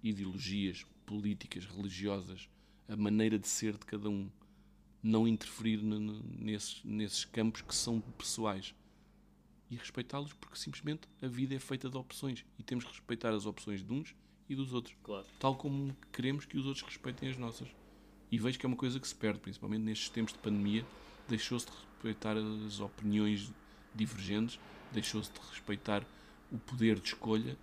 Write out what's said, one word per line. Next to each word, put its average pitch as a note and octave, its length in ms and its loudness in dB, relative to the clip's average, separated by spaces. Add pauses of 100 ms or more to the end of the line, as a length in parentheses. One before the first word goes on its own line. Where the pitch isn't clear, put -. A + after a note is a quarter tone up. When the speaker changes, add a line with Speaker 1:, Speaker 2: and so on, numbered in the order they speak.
Speaker 1:
ideologias G2 800 0 (220)
políticas, G2+ 600 -2
religiosas, F#2+ 800 -4 (400)
a G#2 80 -4
maneira G#2+ 420 6
de G2 100 -2
ser A2 240 0
de G#2 140 -8
cada G#2 240 -4
um, G2+ 180 -4 (760)
não A2 240 8
interferir A2 560 2
n-, G#2+ 160 2
n-, G#2+ 240 -2 (160)
nesses, G#2+ 460 -4
nesses G#2+ 400 0
campos A2 380 2
que - 120 -8
são A#2 260 2
pessoais. G#2+ 760 -2 (960)
E A#2+ 60 -6
respeitá-los C#3 580 -6
porque - 240 -16
simplesmente D3 500 -6 (140)
a C3 40 -2
vida C3 280 0
é C3+ 40 -2
feita C3 320 -4
de B2+ 60 -4
opções B2+ 480 -4 (140)
e - 40 -12
temos B2 220 0
que - 60 -12
respeitar A#2 440 -2
as G#2 120 0
opções G2+ 380 -4
de G2+ 80 -4
uns D3 220 -4 (340)
e C#3+ 60 -2
dos C3+ 180 -2
outros. A#2+ 300 -2
Speaker 2:
Claro. G2 240 -6 (140)
Speaker 1:
Tal C3+ 160 6
como C#3 400 0 (160)
queremos C3+ 320 0
que - 120 -6
os C3+ 100 0
outros C3+ 180 -4
respeitem - 460 -6
as B2+ 60 -2
nossas. B2 320 -4 (640)
E A#2 80 4
vejo B2+ 200 2
que - 60 -8
é C3 40 4
uma B2 80 4
coisa C3 240 0
que - 80 -6
se - 60 -6
perde, G#2 260 2
principalmente G2+ 420 -2
nestes A2 260 0
tempos A2+ 240 0
de - 60 -12
pandemia, G#2 460 4 (440)
deixou-se A#2 380 0
de - 60 -14
respeitar - 640 -2
as G#2+ 420 -2
opiniões G#2 720 4 (400)
divergentes, G#2+ 680 0 (340)
deixou-se G#2+ 400 -2
de - 80 -14 (100)
respeitar G2+ 560 0 (460)
o A#2+ 60 -4
poder A2+ 420 4
de - 80 -2
escolha A2+ 540 0